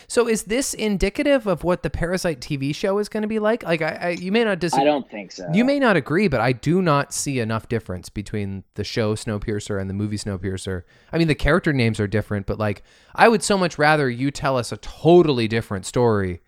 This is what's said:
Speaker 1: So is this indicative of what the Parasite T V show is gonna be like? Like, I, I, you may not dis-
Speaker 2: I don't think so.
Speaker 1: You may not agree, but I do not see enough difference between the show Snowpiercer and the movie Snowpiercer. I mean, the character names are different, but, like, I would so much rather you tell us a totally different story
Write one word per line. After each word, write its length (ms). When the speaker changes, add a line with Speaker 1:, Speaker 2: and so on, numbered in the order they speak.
Speaker 1:
So 180
is 160
this 300
indicative 760
of 160
what 180
the 80
Parasite 520
T 160
V 160
show 240
is 100
gonna 180
be 140
like? 240
Like, 180
I, 200
I, 80
you 240
may 100
not 160
dis- 140
Speaker 2:
I 100
don't 260
think 220
so. 220
Speaker 1:
You 100
may 160
not 160
agree, 320
but 140
I 100
do 300
not 320
see 260
enough 300
difference 400
between 640
the 100
show 320
Snowpiercer 640
and 100
the 40
movie 240
Snowpiercer. 640
I 40
mean, 120
the 60
character 360
names 300
are 60
different, 400
but, 120
like, 240
I 140
would 120
so 160
much 220
rather 300
you 200
tell 280
us 160
a 40
totally 680
different 380
story 640